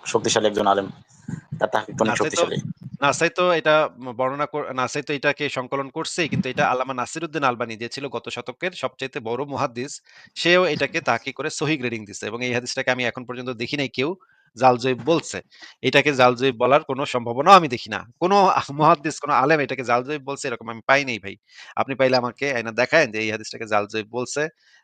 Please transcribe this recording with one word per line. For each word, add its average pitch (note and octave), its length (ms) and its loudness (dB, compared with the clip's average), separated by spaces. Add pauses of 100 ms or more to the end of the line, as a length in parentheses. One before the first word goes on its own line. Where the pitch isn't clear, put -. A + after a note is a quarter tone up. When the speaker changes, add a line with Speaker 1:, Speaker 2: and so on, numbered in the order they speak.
Speaker 1:
শক্তিশালী A2 400 2
একজন G#2 200 2
আলেম। G2 220 2 (680)
তার - 100 0
তাহকিক - 280 -4
তো A2 80 2
অনেক A2 80 2
Speaker 2:
নাসাই A2+ 180 0
তো, - 60 -4
Speaker 1:
শক্তিশালী। - 360 -2 (280)
Speaker 2:
নাসাই C#3+ 300 2
তো F3+ 220 2
এটা D#3 440 4
ম-, B2+ 160 -10
বর্ণনা C3 340 -2
কর-, C3+ 260 -6
নাসাই B2+ 300 -2
তো C3+ 100 -6
এটাকে C#3+ 360 0
সংকলন C3+ 400 -4
করছেই, D#3+ 400 -4
কিন্তু - 200 -2
এটা C3+ 220 0
আল্লামা B2+ 240 -2
নাসিরউদ্দিন D3 500 -6
আলবানী, A#2 320 -2
যে A#2 120 -8
ছিল C#3 200 -10
গত A#2 200 -8
শতকের B2 440 -8
সবচাইতে C3+ 480 -8
বড় A#2 240 -6
মুহাদ্দিস, C3+ 580 -6 (320)
সেও F3+ 320 4
এটাকে D3 340 -2
তাহকিক B2+ 360 -2
করে B2+ 140 -6
সহিহ D3 280 -2
গ্রেডিং A#2 260 -6
দিছে G2+ 220 -12
এবং A#2 180 -6
এই B2 100 -2
হাদিসটাকে B2 360 -2
আমি B2+ 140 0
এখন A#2+ 200 -4
পর্যন্ত B2 260 -8
দেখি A#2+ 260 -6
নাই C#3 120 -2
কেউ D3 280 -2 (400)
জাল B2 200 6
জয়ীফ B2 280 0
বলছে। C3+ 380 0 (400)
এটাকে C#3 320 4
জাল B2 200 6
জয়ীফ B2+ 200 0
বলার B2 300 4
কোনো C#3 220 -4
সম্ভাবনাও B2+ 480 4
আমি E3+ 140 8
দেখি A#2 220 -6
না। G2+ 160 -6 (140)
কোনো F#3+ 260 4
আহ, C#3 260 0
মুহাদ্দিস, D3+ 480 2
কোনো C#3+ 120 -2
আলেম C#3+ 280 4
এটাকে C3 240 -4
জাল B2 200 2
জয়ীফ D3 180 -8
বলছে C#3 260 -6
এরকম A#2 200 -8
আমি A2+ 180 -10
পাই C#3 180 4
নাই A#2+ 140 -6
ভাই। G2 180 -12 (400)
আপনি A2+ 180 -2
পাইলে C3 220 4
আমাকে B2 380 -2
আইনা A2+ 180 -4
দেখায়েন B2 400 2
যে A2 60 -4
এই A2 120 -2
হাদিসটাকে A2 360 -8
জাল G#2 200 0
জয়ীফ G#2+ 240 -6
বলছে, B2 380 -4 (360)